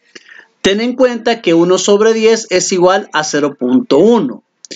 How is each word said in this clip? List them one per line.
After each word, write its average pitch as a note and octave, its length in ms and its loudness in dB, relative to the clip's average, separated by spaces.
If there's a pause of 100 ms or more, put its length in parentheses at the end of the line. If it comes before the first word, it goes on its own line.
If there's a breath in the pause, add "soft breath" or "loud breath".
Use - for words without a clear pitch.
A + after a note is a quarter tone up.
(600 loud breath)
Ten G3+ 200 -2
en B3 140 -4
cuenta A#3+ 480 -2
que E3+ 100 0
uno F3 240 2
sobre G#3+ 360 2
diez A3 360 0
es F3+ 220 -2
igual F#3 420 0
a D3+ 100 -4
cero D3 320 -4
punto B2+ 440 0
uno, F#3+ 420 0 (340 loud breath)